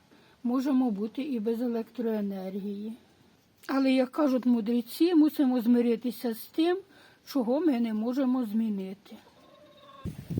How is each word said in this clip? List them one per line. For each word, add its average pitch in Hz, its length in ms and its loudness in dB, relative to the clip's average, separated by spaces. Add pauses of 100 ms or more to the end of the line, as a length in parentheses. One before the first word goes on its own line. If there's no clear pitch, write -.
(440)
можемо 254 480 2
бути 220 300 -4
і 262 180 -4
без 226 220 -2
електроенергії. 208 1300 -4 (720)
Але, 269 240 2
як 262 200 2
кажуть 262 340 0
мудреці, 240 720 2
мусимо 285 460 4
змиритися 233 720 2
з 220 60 -10
тим, 349 380 0 (480)
чого 254 340 0
ми 294 200 2
не 226 140 -2
можемо 254 520 0
змінити. 202 720 -4 (1200)